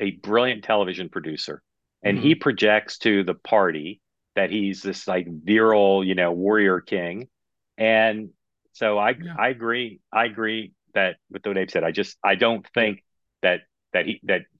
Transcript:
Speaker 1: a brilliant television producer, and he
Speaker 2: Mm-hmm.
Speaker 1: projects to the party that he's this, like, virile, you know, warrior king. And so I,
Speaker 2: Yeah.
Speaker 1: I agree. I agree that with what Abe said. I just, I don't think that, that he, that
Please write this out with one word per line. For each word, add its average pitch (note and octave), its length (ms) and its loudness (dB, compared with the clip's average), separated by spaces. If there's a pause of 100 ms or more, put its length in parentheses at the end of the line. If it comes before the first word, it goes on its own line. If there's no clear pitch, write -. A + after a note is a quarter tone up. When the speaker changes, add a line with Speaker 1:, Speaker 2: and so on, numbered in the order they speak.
Speaker 1:
a G2+ 120 -2
brilliant A2 520 0
television F#2 460 0
producer, D#2 500 -10 (420)
and G#2 160 0
he C#3 140 4
Speaker 2:
Mm-hmm. D#3+ 80 0
Speaker 1:
projects G#2+ 580 2
to G2+ 260 2
the F2 100 -2
party F2+ 680 0 (360)
that F#2+ 140 0
he's G2 320 -4
this, F#2+ 260 -8
like, F#2 200 -2
virile, G2 760 4
you F#2 100 0
know, F2+ 180 2
warrior F#2+ 480 2
king. F#2+ 480 -6 (480)
And A2 540 2 (420)
so G#2+ 260 -2
I, G#2+ 120 2
Speaker 2:
Yeah. E2+ 280 -8
Speaker 1:
I A2+ 100 0
agree. A#2 520 -6 (120)
I A2 140 2
agree A2 460 -6 (220)
that F#2 220 0 (140)
with - 140 -12
what G2 140 -2
Abe F2+ 120 -2
said. E2 140 0
I E2 60 0
just, F#2+ 340 -4
I G2 120 2
don't A2+ 360 0
think G#2+ 300 -2 (400)
that, F2+ 200 2 (300)
that F2+ 140 0
he, G#2+ 180 -8
that F#2 180 0 (180)